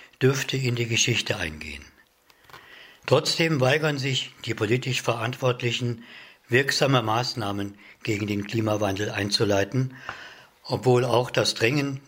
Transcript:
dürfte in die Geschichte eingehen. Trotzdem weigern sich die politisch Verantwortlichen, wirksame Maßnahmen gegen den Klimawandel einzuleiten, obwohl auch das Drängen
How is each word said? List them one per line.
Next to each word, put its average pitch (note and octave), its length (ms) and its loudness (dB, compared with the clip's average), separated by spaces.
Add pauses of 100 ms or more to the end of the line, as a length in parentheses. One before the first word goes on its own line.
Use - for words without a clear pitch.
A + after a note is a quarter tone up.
(220)
dürfte C3+ 360 2
in B2 180 -2
die A#2 120 -2
Geschichte A2+ 500 0
eingehen. D2+ 460 -10 (1200)
Trotzdem D3+ 540 2
weigern D3 360 2
sich C3 340 -4 (140)
die A2+ 80 -4
politisch A#2+ 480 0
Verantwortlichen, A#2+ 1000 -2 (480)
wirksame C3+ 520 4
Maßnahmen G#2 760 -4 (240)
gegen G#2+ 240 -2
den G2+ 220 -2
Klimawandel G#2 640 0
einzuleiten, G#2 840 0 (680)
obwohl B2 420 2
auch A#2+ 240 2
das - 240 2
Drängen C#3 540 0